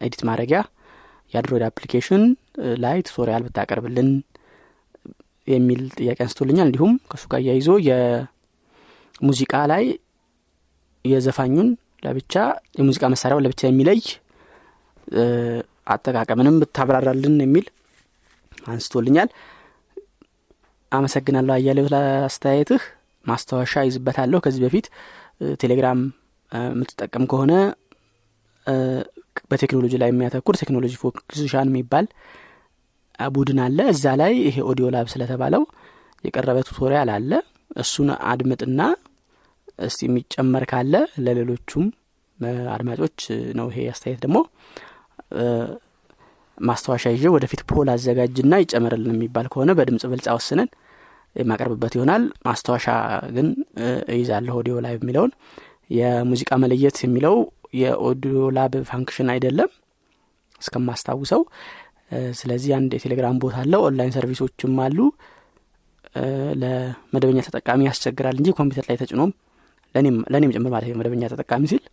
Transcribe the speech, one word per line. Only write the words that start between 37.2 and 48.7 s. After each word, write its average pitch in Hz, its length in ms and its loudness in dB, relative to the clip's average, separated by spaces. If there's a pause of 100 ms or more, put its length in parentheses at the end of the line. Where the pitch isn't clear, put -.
እሱን - 380 -2 (160)
አድምጥና 127 560 -2 (960)
እስቲ - 220 -6
የሚጨመር 127 640 0
ካለ 131 280 -2 (240)
ለሌሎቹም፣ 123 680 -2 (540)
እ፣ 120 120 -6 (180)
አድማጮች 117 500 -4 (340)
ነው 117 140 -4
ይሄ 123 200 -6
አስተያየት 123 340 -8
ደግሞ። 151 160 2 (960)
እ፣ 117 120 -4 (1120)
ማስታወሻ 120 520 -2
ይዤ 123 200 2
ወደፊት 139 360 2
ፖል 143 240 0
አዘጋጅና 127 680 2
ይጨመርልን 117 540 0